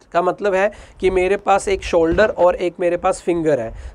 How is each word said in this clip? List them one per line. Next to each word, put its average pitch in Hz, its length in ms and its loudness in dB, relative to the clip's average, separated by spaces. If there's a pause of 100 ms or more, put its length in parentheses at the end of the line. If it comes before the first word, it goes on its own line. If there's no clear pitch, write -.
(120)
का 170 100 0
मतलब 185 340 -2
है 196 160 0 (280)
कि 190 100 0
मेरे 185 280 0
पास 196 300 0
एक 190 160 -2
शोल्डर 175 460 2
और 175 260 2
एक 175 240 -4
मेरे 175 180 0
पास 180 240 -2
फिंगर 160 380 0
है, 113 140 -8 (220)